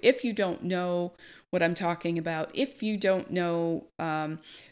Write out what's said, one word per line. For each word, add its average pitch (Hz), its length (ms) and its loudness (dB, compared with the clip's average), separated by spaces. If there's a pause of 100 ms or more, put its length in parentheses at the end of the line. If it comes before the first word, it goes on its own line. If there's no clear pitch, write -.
if 254 200 6
you 233 120 -2
don't 190 300 0
know 180 500 -2 (360)
what 180 120 2
I'm 170 120 4
talking 170 440 -2
about, 160 340 -2
if - 300 -2
you 214 140 0
don't 190 340 2
know, 170 560 0 (140)
um, 156 400 -2 (320)